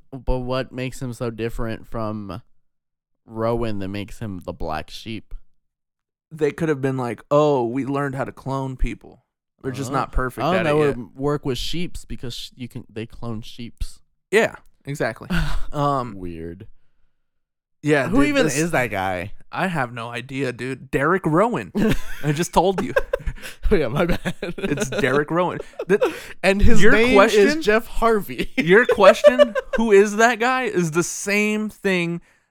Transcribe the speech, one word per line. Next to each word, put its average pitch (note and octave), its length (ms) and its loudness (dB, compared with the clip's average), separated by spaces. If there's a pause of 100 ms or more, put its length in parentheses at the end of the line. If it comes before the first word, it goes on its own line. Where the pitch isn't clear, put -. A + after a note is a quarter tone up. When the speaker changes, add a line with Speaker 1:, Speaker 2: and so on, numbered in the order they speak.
(100)
Speaker 1:
but B2+ 280 -2
what B2+ 340 -6
makes B2+ 300 -10
him B2 100 -8
so A#2 180 -8
different A2+ 560 -6
from G#2+ 540 -8 (840)
Rowan A2+ 540 -4
that F#2+ 80 -6
makes G2+ 320 -10
him G2+ 180 -8
the E2+ 160 -10
black D#2 340 -8
sheep? - 460 -14 (960)
Speaker 2:
They D3+ 220 -2
could D#3 180 -4
have C#3 100 -2
been C3 160 -2
like, A#2+ 340 -6
"Oh, D3 360 2
we B2+ 180 -4
learned C#3 300 -4
how C3+ 100 -4
to G2+ 80 -10
clone C3+ 440 -8
people. - 480 -6 (380)
We're C3 100 -8
just C3 180 -8
Speaker 1:
Oh. C#3+ 40 -6
Speaker 2:
not B2+ 180 -4
perfect C3 340 -2
Speaker 1:
Oh, E3+ 80 0
Speaker 2:
at F#3 100 0
Speaker 1:
that D3+ 60 0
Speaker 2:
it D3 60 2
Speaker 1:
would D3 200 0
Speaker 2:
yet." A#2+ 180 -14
Speaker 1:
work C#3+ 300 -4
with B2+ 140 -4
sheeps - 480 -4
because A#2+ 280 -10
sh-, - 200 -14
you B2 140 -14
can, - 200 -14
they G#2+ 180 -10
clone A2+ 360 -10
sheeps. - 580 -10 (300)
Speaker 2:
Yeah, G#3 240 2 (320)
exactly. C#3 460 -6
Speaker 1:
<laughs> E3+ 60 2 (340)
Speaker 2:
Um, C#3 420 -2
Speaker 1:
Weird. F2 540 -12 (1120)
Speaker 2:
yeah, C#3+ 260 2
Speaker 1:
Who G#3+ 100 2
Speaker 2:
dude, C#4+ 100 4
Speaker 1:
even - 160 2
Speaker 2:
this C#3 120 -2
Speaker 1:
is E3 140 -2
that C3 220 0
guy? F#2+ 400 -4 (180)
Speaker 2:
I D#3 160 -6
have C#3 260 -4
no A#2+ 160 -10
idea, B2+ 440 -8
dude. B2 380 -10
Derek D#3 360 0
Rowan. E3+ 480 -2
Speaker 1:
<laughs> - 500 0
Speaker 2:
I D3 80 0
just E3+ 220 -4
told F#3 280 2
you. - 160 -6
Speaker 1:
<laughs> - 60 0 (680)
Oh, A3 60 4
yeah, C#3 120 0
my C#3+ 180 0
bad. - 340 -2
Speaker 2:
It's D3+ 500 -6
Derek D3 400 -2
Rowan. D#3+ 280 -2 (300)
Th- F#3+ 120 2 (420)
Speaker 1:
And G3 200 2
his - 200 12
Speaker 2:
your - 100 10
Speaker 1:
name A#3+ 220 4
Speaker 2:
question, G#3+ 440 6
Speaker 1:
is G#3 60 -6
Jeff G#3+ 220 2
Harvey. G#3+ 680 -2
<laughs> - 40 -6
Speaker 2:
your F3+ 300 6
question, A#3 680 6 (220)
"Who A3+ 140 2
is G3+ 260 6
that A3+ 220 4
guy?" B3+ 260 0
is F3 280 -2
the E3+ 100 0
same G#3 680 -2
thing E3+ 500 -2 (300)